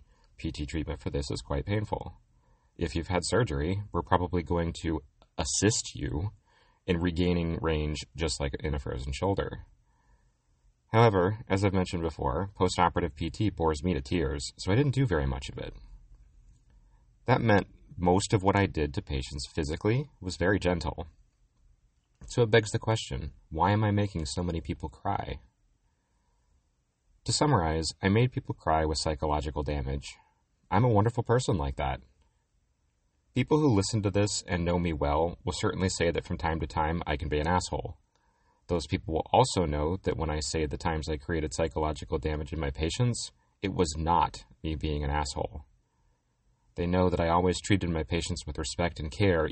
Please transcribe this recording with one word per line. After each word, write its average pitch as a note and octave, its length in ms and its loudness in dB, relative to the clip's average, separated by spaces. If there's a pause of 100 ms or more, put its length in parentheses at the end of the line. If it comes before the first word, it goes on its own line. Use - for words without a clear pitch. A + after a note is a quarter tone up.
(380)
P D#2+ 120 -4
T D2 160 -6
treatment C#2+ 340 -6
for F2+ 100 -6
this C#2 200 -4
is A1 100 -6
quite C#2 260 -4
painful. - 480 -4 (600)
If E2+ 200 -4
you've E2+ 120 -4
had F2+ 140 2
surgery, F#2 600 0 (100)
we're E2+ 100 -2
probably F2+ 400 0
going E2+ 300 -2 (100)
to D#2+ 200 -2 (360)
assist - 560 0
you - 380 -4 (520)
in F2 140 0
regaining E2+ 640 0
range D2+ 420 -2 (120)
just D#2 240 -2
like C#2+ 180 -4
in D2+ 160 -4
a C#2+ 40 -2
frozen C2+ 340 -6
shoulder. F#2 480 -2 (1300)
However, A2 480 6 (100)
as G2 160 0
I've F#2+ 80 4
mentioned F#2 300 0
before, D#2+ 560 -2
postoperative F2 560 2
P E2 160 -4
T G#2+ 200 0
bores D#2+ 340 0
me F2+ 100 2
to C#2 60 -2
tears, D2 580 -2
so F#2 140 -2
I - 20 4
didn't C3+ 200 2
do C3+ 120 2
very D#2 200 2
much B1+ 220 -4
of - 100 -10
it. - 160 -10 (1500)
That C3+ 140 4
meant G#2 280 4 (280)
most F2+ 380 4
of G2 80 4
what F#2+ 140 4
I G2+ 100 4
did D2 280 -2
to - 80 -6
patients C2+ 520 -6
physically G2+ 560 -2 (100)
was F#2 160 -8
very F2 220 2
gentle. E2 480 -2 (1200)
So - 160 2
it A2 80 2
begs A2 200 6
the A2+ 80 -2
question, D#2+ 540 -4 (180)
why E2 220 4
am G#2+ 120 4
I G#2 60 4
making G2+ 360 0
so - 160 -4
many E2 180 -2
people - 280 -8
cry? - 520 -6 (1900)
To A#2 60 -2
summarize, E2 540 2 (160)
I G2 60 4
made A#2 240 4
people - 220 -6
cry D#2+ 300 2
with D#2 140 0
psychological D2+ 640 -2
damage. C#2 540 -4 (540)
I'm G2+ 140 4
a B2+ 40 6
wonderful A2+ 340 2
person A#2+ 360 2
like C#2 180 -2
that. C2 240 -2 (1300)
People C3 240 2
who D3+ 100 6
listen G2+ 340 2
to G2+ 80 2
this G2+ 380 0
and F2 160 0
know F2 140 2
me F2 160 0
well D2 500 0
will E2+ 80 -2
certainly F#2+ 380 0
say E2+ 200 0
that E2 140 -2
from F2 140 -6
time D#2+ 220 -2
to D#2+ 60 -4
time D#2+ 400 -2
I D2+ 120 -2
can D2+ 100 -6
be D2+ 120 0
an D2 60 0
asshole. - 520 -2 (720)
Those E2+ 180 -2
people - 260 -4
will D#2+ 200 -2
also G2 340 4
know D2+ 380 -2
that - 120 -2
when D#2 140 -4
I D2+ 100 -2
say D#2+ 240 -2
the C#2+ 140 -4
times D#2+ 320 -2
I D2+ 80 -4
created D#2 340 -2
psychological D#2 680 -2
damage D2+ 360 -4
in D#2 40 -4
my C#2+ 120 -2
patients, A2+ 640 -2 (280)
it F#2+ 140 -4
was F2 240 2
not D#2+ 460 2 (180)
me D#2+ 120 -2
being D2 300 -2
an C#2 60 -2
asshole. D2 560 -4 (1080)
They F2 120 -2
know F2+ 240 4
that F2 100 0
I E2+ 80 2
always F2 320 2
treated F#2 300 2
my E2 120 0
patients E2+ 440 -4
with D2 100 -8
respect E2+ 420 -2
and D#2 120 -6
care, E2+ 420 2